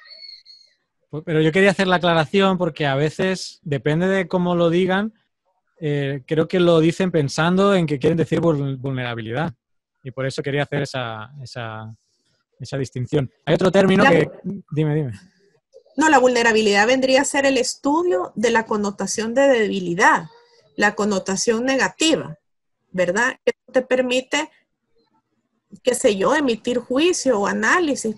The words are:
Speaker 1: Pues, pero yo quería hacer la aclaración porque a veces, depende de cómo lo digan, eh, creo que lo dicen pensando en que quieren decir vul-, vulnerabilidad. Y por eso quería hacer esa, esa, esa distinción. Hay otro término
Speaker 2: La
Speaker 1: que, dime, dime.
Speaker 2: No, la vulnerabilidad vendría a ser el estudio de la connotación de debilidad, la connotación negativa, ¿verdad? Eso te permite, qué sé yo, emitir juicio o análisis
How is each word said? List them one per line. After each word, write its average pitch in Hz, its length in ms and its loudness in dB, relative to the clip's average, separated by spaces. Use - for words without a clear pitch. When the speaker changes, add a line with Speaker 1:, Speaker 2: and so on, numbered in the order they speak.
Speaker 1:
Pues, 156 160 -12
pero 156 160 0
yo 156 100 4
quería 190 200 6
hacer 190 160 0
la 180 100 4
aclaración 175 600 2
porque 165 280 -4
a 139 100 0
veces, 175 680 -4
depende 151 460 -2
de 190 200 0
cómo 180 280 0
lo 170 140 2
digan, 185 440 0
eh, 143 460 -4
creo 160 220 0
que 185 120 0
lo 170 200 4
dicen 170 320 2
pensando 175 640 2
en 175 100 2
que 143 140 -2
quieren 165 180 0
decir 160 240 -2
vul-, 143 360 0
vulnerabilidad. 123 760 -6
Y 131 80 -14
por 131 160 -6
eso 135 160 -6
quería 143 200 -2
hacer 139 200 -4
esa, 117 480 -8
esa, 110 540 -12
esa 135 180 -8
distinción. 135 540 -4
Hay 156 120 2
otro 185 160 2
término 190 320 4
Speaker 2:
La 277 80 4
Speaker 1:
que, 156 180 2
dime, 151 240 -2
dime. 147 180 -2
Speaker 2:
No, 311 120 2
la 285 100 6
vulnerabilidad 220 680 4
vendría 262 360 2
a 285 40 0
ser 277 220 0
el 269 100 2
estudio 339 800 -2
de 233 160 0
la 226 160 0
connotación 208 640 -4
de 277 140 4
debilidad, 196 800 2
la 208 180 0
connotación 208 720 -2
negativa, 240 720 -2
¿verdad? 185 540 -2
Eso - 260 -6
te 254 100 2
permite, 254 680 -2
qué 247 140 -2
sé 220 220 0
yo, 196 180 0
emitir 240 420 -2
juicio 262 600 0
o 196 80 0
análisis 226 720 -2